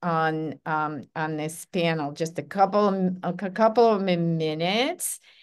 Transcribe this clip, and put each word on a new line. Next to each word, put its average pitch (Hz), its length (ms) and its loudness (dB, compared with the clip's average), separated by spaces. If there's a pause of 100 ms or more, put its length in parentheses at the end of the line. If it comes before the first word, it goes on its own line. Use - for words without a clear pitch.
on, 160 640 -2
um, 151 380 -4 (140)
on 156 200 -4
this 156 280 -8
panel. 165 480 -2
Just 165 260 -6
a - 60 -8
couple 202 420 2
of, 190 380 2
a 180 80 -2
cou-, 185 180 -6
couple 226 380 4
of 208 120 4
mi-, 190 160 2
minutes. 170 1000 -2 (240)